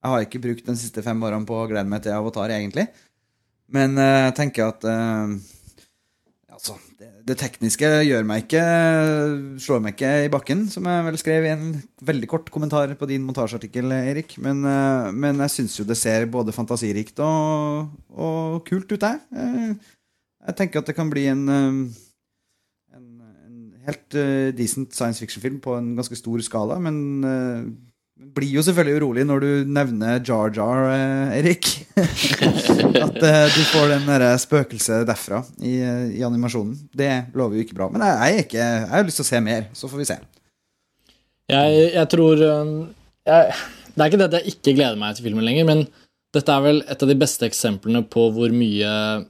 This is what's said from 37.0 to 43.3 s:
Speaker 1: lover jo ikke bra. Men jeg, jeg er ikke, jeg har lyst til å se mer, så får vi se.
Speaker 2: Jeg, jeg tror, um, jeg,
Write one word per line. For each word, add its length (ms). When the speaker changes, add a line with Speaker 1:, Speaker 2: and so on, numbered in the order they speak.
Speaker 1:
lover 240
jo 80
ikke 100
bra. 140
Men 160
jeg, 100
jeg 220
er 80
ikke, 160
jeg 260
har 160
lyst 160
til 60
å 40
se 140
mer, 300
så 160
får 100
vi 80
se. 80
Speaker 2:
Jeg, 340
jeg 160
tror, 320
um, 100
jeg, 260